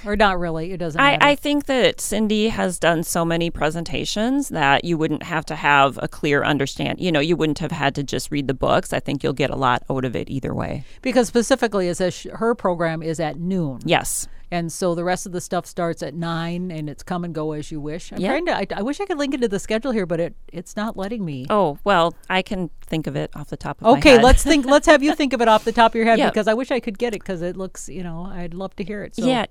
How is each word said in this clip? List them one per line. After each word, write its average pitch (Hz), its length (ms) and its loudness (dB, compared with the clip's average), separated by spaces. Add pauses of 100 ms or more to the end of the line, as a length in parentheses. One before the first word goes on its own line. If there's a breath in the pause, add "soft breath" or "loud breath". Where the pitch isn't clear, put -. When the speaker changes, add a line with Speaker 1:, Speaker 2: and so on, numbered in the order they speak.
Speaker 1:
or 208 120 -2
not 196 220 4
really. 165 340 -4
It 185 40 -8
doesn't 170 240 -4
Speaker 2:
I, 185 120 4
Speaker 1:
matter. - 120 4
Speaker 2:
I 285 100 6
think 294 300 -2
that 247 340 2
Cindy 214 500 0
has 190 300 -2
done 165 260 2
so 170 200 -2
many 170 260 0
presentations 190 1000 -2
that 139 340 2
you 170 140 0
wouldn't 151 240 -2
have 160 240 -6
to 151 100 -8
have 139 460 4
a - 60 -4
clear 143 360 0
understand-, 139 560 -2
you 175 100 0
know, 151 100 2
you 165 160 2
wouldn't 151 240 0
have 160 120 -4
had 139 220 0
to 143 80 -4
just - 280 -6
read 143 180 -2
the 135 60 0
books. 127 380 0
I 131 80 -2
think 139 220 -4
you'll 139 100 0
get 131 180 0
a - 60 -4
lot 127 320 0
out 131 160 -2
of 123 100 -4
it - 140 -4
either - 260 -6
way. - 300 -6 (160 soft breath)
Speaker 1:
Because 254 280 2
specifically, 226 600 2
it 170 80 -2
says 180 180 0
sh-, - 200 -14
her 226 200 0
program 165 480 -2
is 160 160 -4
at 156 200 -4
noon. 170 480 -2
Speaker 2:
Yes. - 420 0 (220 soft breath)
Speaker 1:
And 170 200 -4
so 175 240 0
the 170 80 -4
rest 180 220 -2
of 185 80 -12
the 175 80 -6
stuff 175 240 -4
starts 170 380 -6
at 156 100 -8
nine, 170 580 -6
and 151 200 -8
it's 139 120 -16
come 175 220 -6
and 170 100 -8
go 156 180 -4
as 151 200 -8
you 151 80 -8
wish. 151 320 -10
I'm - 80 -8
Speaker 2:
Yep. 190 100 0
Speaker 1:
trying 302 140 0
to, 311 100 0
I, 196 120 -2 (140)
I - 20 -2
wish 285 180 -4
I 403 60 -4
could 349 100 -4
link 277 160 -2
into 247 160 0
the 190 100 -2
schedule 226 340 -2
here, 214 120 0
but 165 160 -2
it, 170 160 -4 (160)
it's - 240 -12
not 214 180 -6
letting 202 300 -6
me. 139 240 -8
Speaker 2:
Oh, 180 360 2
well, 170 280 4 (160)
I 185 140 2
can 185 260 -4 (140)
think 160 240 -4
of 143 100 -6
it 151 180 -4
off 147 140 -10
the 147 80 -8
top - 240 -8
of - 40 -12
my 254 140 8
Speaker 1:
Okay, 294 120 8
Speaker 2:
head. 233 120 12
Speaker 1:
let's 254 200 10
think, 285 240 4
let's 285 200 6
have 302 160 8
you 302 120 2
Speaker 2:
<laughs> - 20 -4
Speaker 1:
think 277 160 0
of 247 80 0
it 226 80 4
off 214 160 6
the 226 80 -2
top 226 200 6
of - 20 -14
your 226 100 2
head, 226 140 6
Speaker 2:
Yep. 233 160 4
Speaker 1:
because 208 140 2
I 220 40 4
wish 247 180 -2
I 254 100 0
could 202 180 -8
get 233 160 -2
it, 180 100 -10
'cause 180 160 -6
it 180 160 -6
looks, 190 320 -10
you 185 140 -10
know, 175 280 -8
I'd 170 220 -8
love 185 240 -10
to 190 80 -6
hear 208 200 -8
it. - 120 -12
So. 226 80 -4
Speaker 2:
Yeah, 247 260 2